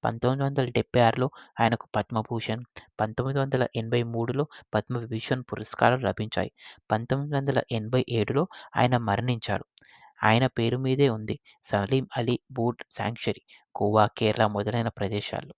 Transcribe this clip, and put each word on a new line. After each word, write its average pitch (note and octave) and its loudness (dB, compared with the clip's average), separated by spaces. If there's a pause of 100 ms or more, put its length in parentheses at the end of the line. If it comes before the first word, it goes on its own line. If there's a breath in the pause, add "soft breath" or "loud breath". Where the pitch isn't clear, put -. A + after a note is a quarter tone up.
పంతొమ్మిది B2 0
వందల C#3 0
డెబ్బై A#2+ 0
ఆరులో A#2+ 4 (280 loud breath)
ఆయనకు A#2 2
పద్మభూషణ్, A2 -4 (360 loud breath)
పంతొమ్మిది B2 -2
వందల C3+ 0
ఎనభై A#2 0
మూడులో A#2 -2 (260 loud breath)
పద్మవిభూషణ్ A#2+ -2
పురస్కారాలు A#2 2
లభించాయి. G#2 -2 (400 loud breath)
పంతొమ్మిది C3+ 0
వందల C#3 0
ఎనభై A#2+ 0
ఏడులో A#2+ 0 (280 loud breath)
ఆయన A#2+ 4
మరణించారు. A2+ -2 (580 soft breath)
ఆయన A#2 4
పేరు A#2+ 0
మీదే C3 2
ఉంది A2 -4 (240 soft breath)
సలీం B2 0 (100)
అలీ B2 0 (120)
బర్డ్ A#2+ -2
శాంక్చురీ, A2 -4 (420 soft breath)
గోవా, G#2+ 6 (100)
కేరళ A2 4
మొదలైన G#2+ 0
ప్రదేశాల్లో. G#2 -6